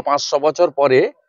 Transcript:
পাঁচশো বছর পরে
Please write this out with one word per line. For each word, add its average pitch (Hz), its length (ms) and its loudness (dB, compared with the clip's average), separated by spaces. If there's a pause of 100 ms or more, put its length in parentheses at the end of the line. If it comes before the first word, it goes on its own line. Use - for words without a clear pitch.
পাঁচশো 147 380 -2
বছর 156 320 0
পরে 135 280 2 (300)